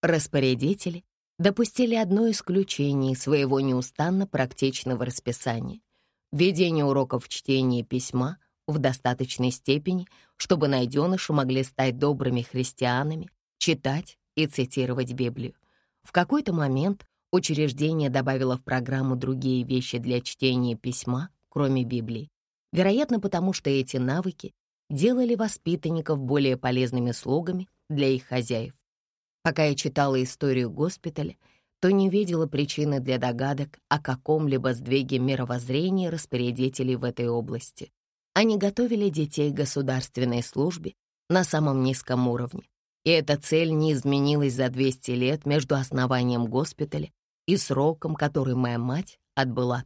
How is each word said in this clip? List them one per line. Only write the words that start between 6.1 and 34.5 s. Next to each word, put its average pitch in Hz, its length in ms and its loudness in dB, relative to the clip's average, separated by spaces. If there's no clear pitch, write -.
введение 165 520 4
уроков 135 440 0
чтения 127 520 0
и 113 40 -4
письма 127 540 -4
в 156 120 -2
достаточной 127 720 0
степени, 160 560 -2
чтобы 156 320 0
найденыши 143 640 0
могли 131 320 2
стать 131 340 0
добрыми 131 440 0
христианами, 131 880 -2
читать 151 580 -2
и 156 100 2
цитировать 127 680 -2
Библию. 120 420 -4
В - 100 -20
какой-то 202 400 2
момент 156 540 0
учреждение 151 800 0
добавило 131 460 0
в 127 80 -10
программу 131 520 -2
другие 127 480 -2
вещи 127 340 -4
для 123 220 -2
чтения 123 560 0
письма, 123 540 -6
кроме 135 360 0
Библии. 117 460 -6
Вероятно, 214 480 2
потому 190 320 0
что - 160 -2
эти 135 280 0
навыки 147 560 -2
делали 240 460 2
воспитанников 165 840 -2
более 135 360 2
полезными 123 540 0
слугами 170 580 -2
для 143 180 2
их 131 180 0
хозяев. 117 460 -4
Пока 160 220 2
я 143 100 4
читала 139 480 2
историю 127 480 0
госпиталя, 147 680 -4
то 185 100 6
не 196 180 4
видела 175 380 2
причины 147 540 -2
для 127 180 -2
догадок 135 680 -4
о 147 100 4
каком-либо 135 760 0